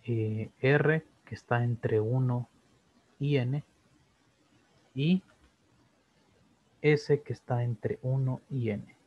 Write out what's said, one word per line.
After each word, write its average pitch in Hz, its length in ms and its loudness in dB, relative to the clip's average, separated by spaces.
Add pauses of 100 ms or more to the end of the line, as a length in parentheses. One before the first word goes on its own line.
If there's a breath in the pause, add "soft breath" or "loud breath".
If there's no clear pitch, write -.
Eh, 110 420 -4 (100)
R 147 440 2 (220)
que - 80 -12
está 120 300 -2
entre 113 360 0
uno 123 480 -2 (720)
y 143 180 0
N. 131 280 -2 (1300)
Y 165 280 2 (1600)
S 147 420 4
que - 100 -10
está 120 320 -4
entre 120 380 -4
uno 131 460 -2
y 117 220 -2
N. 101 260 -8 (100)